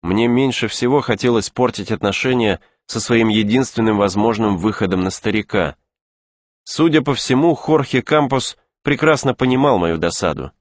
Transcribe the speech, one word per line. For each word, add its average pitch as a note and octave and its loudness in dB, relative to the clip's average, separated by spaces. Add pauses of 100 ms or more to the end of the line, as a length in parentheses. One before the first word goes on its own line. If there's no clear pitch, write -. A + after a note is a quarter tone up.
Мне G#2 0
меньше A#2+ 0
всего B2+ 0
хотелось A#2 -2
портить A2+ -2
отношения G#2+ -2 (260)
со - -6
своим A#2 2
единственным A2 2
возможным G#2 2
выходом F#2 -2
на F#2 -2
старика. G2+ -4 (880)
Судя D#3 2
по C#3+ -2
всему, C#3+ 2
Хорхе C#3 0
Кампус C3+ 0 (260)
прекрасно C#3+ 0
понимал C3 2
мою E2+ 0
досаду. D#2 -4 (100)